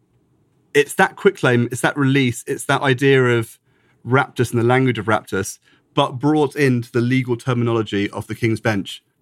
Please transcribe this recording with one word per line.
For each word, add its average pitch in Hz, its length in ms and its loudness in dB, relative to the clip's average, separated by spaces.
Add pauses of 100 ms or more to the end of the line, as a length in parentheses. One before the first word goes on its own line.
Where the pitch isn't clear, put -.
(760)
it's 110 200 0
that 190 200 0
quitclaim, 123 560 2
it's 127 100 -8
that 147 160 -2
release, 135 480 0
it's - 200 -8
that 139 180 0
idea 135 420 2
of 117 320 -2 (480)
raptus 127 460 0
and 120 80 0
the 113 40 0
language 123 360 2
of 98 80 -6
raptus, - 500 -2 (380)
but 139 240 0
brought 147 360 0
into 127 360 0
the 123 100 0
legal 123 340 0
terminology 117 760 -2
of 104 160 -10
the 110 80 -10
King's 113 260 -2
Bench 104 420 -4 (180)